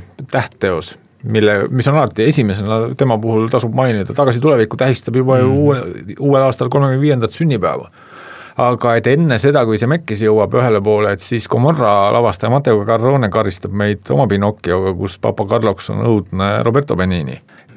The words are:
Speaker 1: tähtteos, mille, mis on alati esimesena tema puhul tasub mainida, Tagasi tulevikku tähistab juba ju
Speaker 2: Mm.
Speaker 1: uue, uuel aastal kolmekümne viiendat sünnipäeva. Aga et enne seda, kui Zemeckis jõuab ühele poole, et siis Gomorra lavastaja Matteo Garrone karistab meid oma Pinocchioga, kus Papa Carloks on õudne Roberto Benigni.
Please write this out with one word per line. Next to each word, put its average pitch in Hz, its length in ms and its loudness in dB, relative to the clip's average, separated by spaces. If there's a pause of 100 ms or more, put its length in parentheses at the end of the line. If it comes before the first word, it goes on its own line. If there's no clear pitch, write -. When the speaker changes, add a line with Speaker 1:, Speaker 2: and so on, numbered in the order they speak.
(320)
Speaker 1:
tähtteos, 95 640 -4 (280)
mille, 107 360 2 (100)
mis 127 180 -2
on 143 80 2
alati 113 300 0
esimesena 107 540 0 (160)
tema 123 220 2
puhul 113 300 0
tasub 117 260 -2
mainida, 113 400 0
Tagasi 123 280 0
tulevikku 120 340 2
tähistab 131 400 -2
juba 131 220 2
ju 127 100 2
Speaker 2:
Mm. 135 100 2
Speaker 1:
uue, 104 600 -2
uuel 139 240 2
aastal 131 260 0
kolmekümne 135 320 0
viiendat 131 300 0
sünnipäeva. 90 580 -2 (720)
Aga 120 380 0
et 113 100 0
enne 139 320 2
seda, 143 260 2
kui 110 140 0
Zemeckis 120 440 -2
jõuab 107 360 2
ühele 113 240 2
poole, 104 300 2
et 98 80 -6
siis 117 280 -6
Gomorra 120 640 2
lavastaja 113 380 0
Matteo 123 340 2
Garrone 117 460 2
karistab 98 420 -2
meid 104 380 -2
oma 135 160 2
Pinocchioga, 95 680 0
kus 92 260 -8
Papa 107 280 -2
Carloks 107 440 -2
on 104 140 -6
õudne 101 480 0 (120)
Roberto 127 320 -2
Benigni. 87 440 -4 (360)